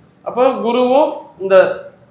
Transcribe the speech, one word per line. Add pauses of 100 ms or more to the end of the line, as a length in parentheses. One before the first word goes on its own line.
(260)
அப்போ (140)
குருவும் (300)
இந்த (540)